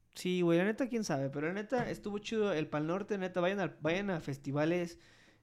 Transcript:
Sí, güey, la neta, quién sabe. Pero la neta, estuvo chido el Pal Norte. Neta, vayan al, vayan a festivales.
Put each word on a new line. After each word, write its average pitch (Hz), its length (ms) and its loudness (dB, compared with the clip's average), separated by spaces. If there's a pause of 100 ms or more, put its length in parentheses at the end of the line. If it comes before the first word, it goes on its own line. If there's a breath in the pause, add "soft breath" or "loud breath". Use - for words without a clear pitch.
(160)
Sí, 180 260 0
güey, 170 160 6
la 185 60 4
neta, 220 240 0
quién 226 160 -2
sabe. 139 260 0
Pero 147 160 -2
la 175 60 0
neta, 214 360 -2
estuvo 202 300 -6
chido 208 340 0
el 156 140 0
Pal 151 220 -2
Norte. 196 280 -2
Neta, 185 240 -2
vayan 190 200 2
al, 160 200 -2
vayan 185 300 0
a 165 100 0
festivales. 156 800 -2 (440 soft breath)